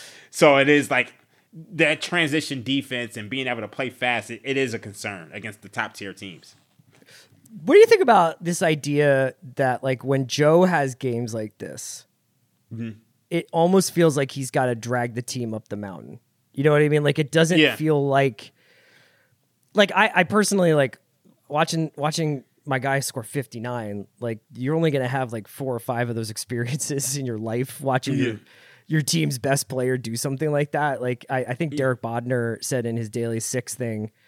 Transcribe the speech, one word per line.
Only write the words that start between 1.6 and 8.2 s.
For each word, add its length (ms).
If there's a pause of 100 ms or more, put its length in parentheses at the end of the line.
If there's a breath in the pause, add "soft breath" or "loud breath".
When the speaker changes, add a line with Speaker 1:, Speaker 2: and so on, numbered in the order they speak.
Speaker 1:
that 280
transition 640
defense 540
and 120
being 180
able 140
to 60
play 220
fast, 420
it, 140
it 120
is 160
a 60
concern 540
against 280
the 80
top 240
tier 200
teams. 420 (1080 soft breath)
Speaker 2:
What 120
do 40
you 60
think 160
about 420